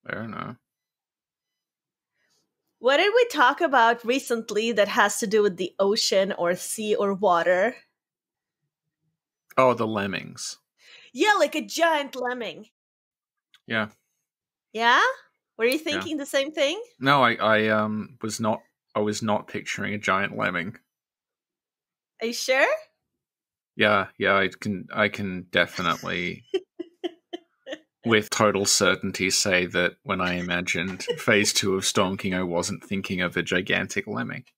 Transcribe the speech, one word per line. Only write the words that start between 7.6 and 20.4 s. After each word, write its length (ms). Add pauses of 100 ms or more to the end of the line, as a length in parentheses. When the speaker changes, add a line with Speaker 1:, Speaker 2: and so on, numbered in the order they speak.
Speaker 1:
Oh, 180
the 140
lemmings. 720 (540)
Speaker 2:
Yeah, 260
like 180
a 60
giant 520
lemming. 520 (1000)
Speaker 1:
Yeah. 220 (840)
Speaker 2:
Yeah? 300 (540)
Were 80
you 140
Speaker 1:
Yeah. 0
Speaker 2:
thinking 400
the 80
same 260
thing? 280 (200)
Speaker 1:
No, 240
I, 120
I, 320
um, 520
was 180
not, 240 (320)
I 60
was 220
not 260
picturing 460
a 40
giant 380
lemming. 400 (1400)